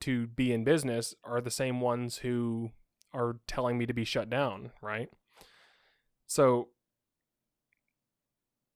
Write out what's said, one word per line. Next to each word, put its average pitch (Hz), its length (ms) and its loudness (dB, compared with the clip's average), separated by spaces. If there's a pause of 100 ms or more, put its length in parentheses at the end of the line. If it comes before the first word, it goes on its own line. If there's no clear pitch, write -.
to 123 260 0
be 120 260 2
in 113 120 2
business 131 500 2 (100)
are 120 160 -2
the 120 100 -6
same 127 300 -2
ones 120 380 0
who 120 520 -2 (420)
are 117 340 -4
telling 123 320 0
me 120 80 0
to 120 60 -2
be 117 120 -2
shut 110 260 -2
down, 120 500 -2
right? 110 280 -6 (1160)
So 123 420 4 (2000)